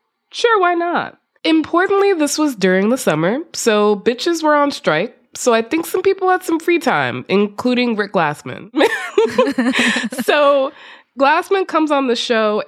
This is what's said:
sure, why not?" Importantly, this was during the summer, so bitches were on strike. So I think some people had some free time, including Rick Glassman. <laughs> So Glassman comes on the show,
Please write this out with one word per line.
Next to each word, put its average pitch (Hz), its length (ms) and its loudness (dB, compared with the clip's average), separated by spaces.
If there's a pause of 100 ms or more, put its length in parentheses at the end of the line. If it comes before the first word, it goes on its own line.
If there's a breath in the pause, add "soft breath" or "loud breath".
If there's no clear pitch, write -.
(300)
sure, 453 300 2
why 349 140 2
not?" 339 440 -4 (240)
Importantly, 381 720 2
this 302 260 -2
was 302 160 0
during 190 360 2
the 262 80 0
summer, 175 400 0 (140)
so 208 440 2
bitches 254 460 -2
were 302 120 2
on 285 160 2
strike. 180 460 -2 (180)
So - 200 0
I 226 80 2
think 320 240 -4
some 381 160 -4
people 381 280 0
had 370 140 0
some 330 160 -2
free 339 180 0
time, 135 500 -2
including 233 680 0
Rick 202 160 -6
Glassman. 151 600 -4
<laughs> 262 1500 0
So 285 480 2 (460 loud breath)
Glassman 359 500 2
comes 311 220 0
on 277 180 0
the 233 80 0
show, 214 520 0